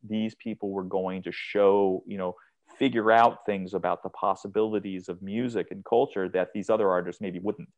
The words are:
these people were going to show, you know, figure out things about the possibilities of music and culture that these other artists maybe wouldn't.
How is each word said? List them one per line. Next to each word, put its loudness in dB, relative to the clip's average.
these -2
people -8
were -4
going -4
to -8
show, 2
you -10
know, -4
figure 4
out 6
things -4
about -2
the -8
possibilities -4
of -10
music -4
and -12
culture 0
that -2
these -6
other 4
artists -2
maybe -6
wouldn't. -6